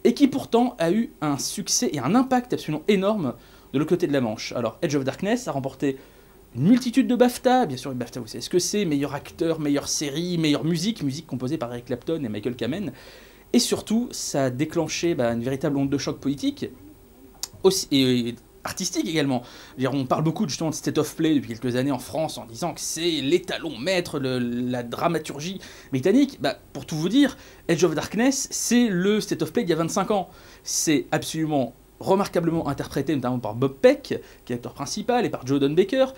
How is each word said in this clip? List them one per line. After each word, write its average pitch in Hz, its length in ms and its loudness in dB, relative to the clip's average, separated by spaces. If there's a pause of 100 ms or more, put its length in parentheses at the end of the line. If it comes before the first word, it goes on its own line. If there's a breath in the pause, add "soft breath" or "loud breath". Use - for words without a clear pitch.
et 240 80 6
qui 269 160 4
pourtant 247 500 2
a 165 100 2
eu 220 300 2
un 147 180 0
succès - 540 -2
et 147 80 -4
un 139 160 2
impact 254 380 2
absolument 151 340 -4
énorme 190 460 2 (400 loud breath)
de 135 40 2
l'autre 151 120 0
côté 175 180 2
de 143 60 2
la 139 80 4
Manche ? » 110 340 -4
Alors, 113 260 -2
Edge 151 140 -2
of 135 80 2
Darkness 196 460 -2
a - 20 -6
remporté 135 460 -2 (580 loud breath)
une 120 80 -2
multitude 240 440 4
de 247 100 2
bafta, 247 480 4
bien 131 100 -6
sûr, 135 160 -8
les 127 60 -6
bafta, 123 240 -8
vous 113 60 -10
savez 117 140 -10
ce - 80 -10
que 180 80 2
c'est, 202 280 0
meilleur 143 280 0
acteur, 160 460 -4
meilleure 143 300 0
série, 165 480 -2
meilleure 147 260 2
musique, 175 400 0
musique 135 240 -4
composée 127 300 -4
par 120 160 -4
Eric 120 140 -12
Clapton 151 360 -4
et 117 60 -4
Michael 107 260 -4
Kamen, 135 380 -4 (580 loud breath)
et 247 80 6
surtout, 226 520 0
ça - 340 -2
a 127 40 2
déclenché, 156 640 -2
bah, 120 200 0
une 117 100 -2
véritable 139 320 0
onde 135 140 2
de 143 80 0
choc 139 240 -4
politique, 143 480 -4 (960)
aussi, 185 280 4
et 127 440 4 (300)
artistique 240 420 -4
également. 139 340 0 (360 loud breath)
Je 131 60 -2
veux 131 60 2
dire, 120 40 -2
on 139 120 0
parle 156 180 0
beaucoup 160 240 0
justement 156 220 -4
de 147 60 -4
State 151 220 -2
of 151 180 -2
Play 160 180 2
depuis 113 220 0
quelques 123 220 -2
années 135 160 0
en 123 40 -2
France 151 400 -4
en 113 80 -12
disant 117 280 -6
que - 80 -12
c'est 170 280 -2 (120)
l'étalon 139 580 0
maître, 175 400 -2
le, 131 180 -2
la 123 460 -2
dramaturgie 156 760 -4 (320 loud breath)
britannique. 196 500 4
Bah, 143 180 -2 (140)
pour 139 120 -10
tout 160 120 -6
vous 160 100 0
dire, 269 300 4 (320 loud breath)
Edge 160 160 4
of 160 100 2
Darkness, 233 560 0
c'est 240 380 4
le 196 320 2
State - 200 -4
of - 120 -2
Play 240 100 2
d'il 170 60 -4
y 170 40 6
a 151 40 2
vingt-cinq 165 340 0
ans. 190 160 0 (360 loud breath)
C'est - 480 0
absolument 156 640 -2 (280)
remarquablement 170 640 0
interprété 143 480 -2
notamment 127 240 -2
par 107 160 -6
Bob 131 260 0
Peck, - 380 2 (240 loud breath)
qui 120 100 -8
est 120 40 -6
l'acteur - 160 -12
principal, 208 520 -4
et 143 40 -2
par - 180 -8
Joe 139 140 2
Don 143 100 2
Baker. 226 360 2 (100)